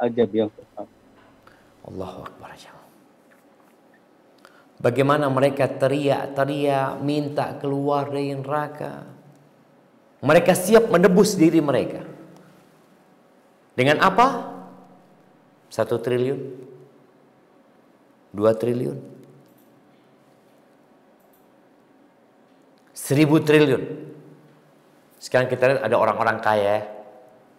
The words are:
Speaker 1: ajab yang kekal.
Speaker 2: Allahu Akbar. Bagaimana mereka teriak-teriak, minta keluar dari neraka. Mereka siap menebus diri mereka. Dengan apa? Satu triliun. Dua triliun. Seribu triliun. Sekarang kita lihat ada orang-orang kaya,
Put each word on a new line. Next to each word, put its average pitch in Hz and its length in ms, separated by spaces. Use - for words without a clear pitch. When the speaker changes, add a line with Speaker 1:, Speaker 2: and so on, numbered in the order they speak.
Speaker 1:
ajab 117 320
yang 107 180
kekal. - 380
Speaker 2:
Allahu - 380
Akbar. - 260
Bagaimana 135 480
mereka 131 400
teriak-teriak, 139 1300
minta 143 560
keluar 139 560
dari 139 240
neraka. 143 720
Mereka 170 320
siap 220 320
menebus 185 480
diri 160 280
mereka. 120 360
Dengan 139 280
apa? 233 500
Satu 113 320
triliun. 123 400
Dua 107 240
triliun. 123 400
Seribu 151 480
triliun. 151 400
Sekarang - 320
kita 127 240
lihat - 80
ada 110 160
orang-orang 110 400
kaya, 107 480